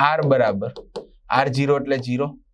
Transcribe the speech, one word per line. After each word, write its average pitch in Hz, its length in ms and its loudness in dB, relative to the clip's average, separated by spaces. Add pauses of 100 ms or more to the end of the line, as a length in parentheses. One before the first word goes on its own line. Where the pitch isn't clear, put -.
(160)
R 156 40 0 (100)
બરાબર, 113 420 0 (680)
આર 139 80 2 (100)
ઝીરો 139 260 2
એટલે 135 240 -2
ઝીરો 127 220 -2 (240)